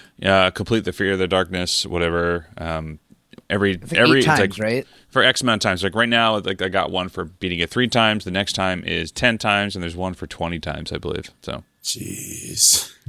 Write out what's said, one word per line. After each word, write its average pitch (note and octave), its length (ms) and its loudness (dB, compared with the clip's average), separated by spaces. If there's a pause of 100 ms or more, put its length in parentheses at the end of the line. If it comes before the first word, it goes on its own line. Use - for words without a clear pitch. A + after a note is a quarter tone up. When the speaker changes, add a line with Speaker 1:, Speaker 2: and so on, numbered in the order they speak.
(220)
Speaker 1:
new, F#2+ 80 -2
uh, F#2+ 220 6
complete A2 320 -2
the - 80 -4
Fear G2 220 0
of F#2 60 0
the F#2 80 2
Darkness, F2+ 580 0
whatever. E2+ 600 0 (100)
Um, D#2+ 420 -6 (500)
every, G2 260 2
Speaker 2:
It's - 160 -10
like - 100 2
Speaker 1:
every, C3+ 180 8
Speaker 2:
eight B2 60 4
Speaker 1:
it's - 0 -
Speaker 2:
times, G#2 340 4
Speaker 1:
like G#2+ 60 -2
Speaker 2:
right? A#2+ 220 -2 (220)
Speaker 1:
for A#2+ 140 2
X B2+ 180 4
amount A2+ 220 0
of A2 60 2
times. F2+ 140 -2
Like, G2 120 -2
right A#2 140 2
now, A2+ 300 4
like, F#2+ 220 -4
I F#2+ 60 0
got F2 240 0
one F#2 160 -2
for F2+ 180 -8
beating F2 340 -6
it E2+ 100 0
three B2 180 0
times. A2 380 2
The F#2 60 -6
next G2 220 -2
time F#2 300 -2
is E2+ 300 -4
ten A#2+ 240 0
times, G2+ 380 0
and F2+ 80 -6
there's E2+ 120 -6
one F2+ 180 -4
for E2+ 140 -12
twenty E2+ 320 -6
times, D2+ 320 -8
I E2 60 -6
believe. - 340 -8 (100)
So - 220 -10 (200)
Speaker 3:
Jeez. - 1080 -2 (180)